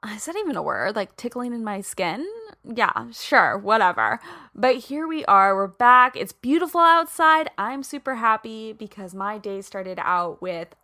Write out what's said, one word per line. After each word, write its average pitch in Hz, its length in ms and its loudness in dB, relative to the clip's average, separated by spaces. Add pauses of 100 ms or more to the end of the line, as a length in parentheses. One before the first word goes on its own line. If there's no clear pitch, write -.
is 214 200 -10
that 330 100 -10
even 370 220 -4
a - 60 -4
word? 165 340 -2
Like, 196 200 -6
tickling 247 360 -8
in 233 100 -8
my 208 180 -6
skin? 196 460 -4 (380)
Yeah, 233 480 -2
sure, 196 440 4
whatever. 196 640 2 (340)
But 247 240 2
here 285 300 -8
we 311 200 -6
are, 196 280 6
we're 196 140 0
back. 247 480 6
It's - 160 -6
beautiful 330 480 -2
outside. 330 760 4
I'm 262 280 -6
super 269 320 -8
happy 220 560 -2
because 202 420 -14
my 202 240 -6
day 196 220 -8
started 185 420 -10
out 175 400 -2
with 175 420 -10